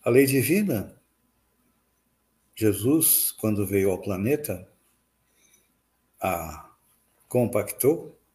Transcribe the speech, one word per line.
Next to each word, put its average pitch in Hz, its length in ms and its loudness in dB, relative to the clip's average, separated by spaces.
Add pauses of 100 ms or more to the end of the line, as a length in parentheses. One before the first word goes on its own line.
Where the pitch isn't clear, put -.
A 117 60 -2
lei 131 160 8
divina, 135 760 0 (1500)
Jesus, 110 760 0
quando 104 340 -2
veio 98 240 2
ao 90 120 -2
planeta, 101 680 -4 (1500)
a 82 500 -6 (600)
compactou 120 920 -2 (160)